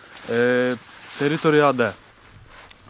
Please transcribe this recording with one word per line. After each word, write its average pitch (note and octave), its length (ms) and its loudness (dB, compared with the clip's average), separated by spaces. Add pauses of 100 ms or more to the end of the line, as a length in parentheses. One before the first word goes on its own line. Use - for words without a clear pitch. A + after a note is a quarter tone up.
(300)
E, A#2 40 -6 (880)
Territory D3+ 440 2
A C#3 100 4
D. A#2 200 0 (960)